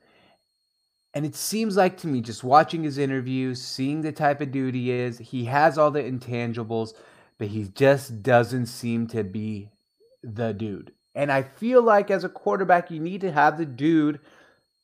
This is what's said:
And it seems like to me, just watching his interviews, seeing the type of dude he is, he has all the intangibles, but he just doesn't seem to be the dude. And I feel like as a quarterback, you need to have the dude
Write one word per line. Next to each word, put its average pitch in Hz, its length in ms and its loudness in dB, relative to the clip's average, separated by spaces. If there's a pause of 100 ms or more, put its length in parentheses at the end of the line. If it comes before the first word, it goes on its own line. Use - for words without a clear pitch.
(1120)
And 147 140 -4
it - 80 -10
seems 214 420 -4
like 185 200 4
to - 100 -10
me, 131 140 -2
just 110 220 -12
watching 160 380 4
his 143 160 -4
interviews, 131 640 -4
seeing 143 400 -4
the 151 100 -4
type 147 300 0
of 135 100 -6
dude 131 220 -2
he 123 160 -2
is, 123 300 -4
he 120 260 -8
has 143 320 4
all 151 140 4
the 143 100 -2
intangibles, 117 920 -4 (440)
but 107 120 -6
he 107 160 -6
just 127 580 2
doesn't 120 420 2
seem 117 420 -4
to 113 160 -4
be 104 460 -8 (540)
the 113 300 -4
dude. 98 380 -8 (240)
And 143 160 -2
I 135 100 2
feel 233 400 2
like 202 300 4
as 185 120 0
a 180 60 -6
quarterback, 180 600 2
you 160 80 -8
need 175 220 -6
to 190 100 -2
have 151 260 4
the 165 80 -4
dude 147 540 2 (640)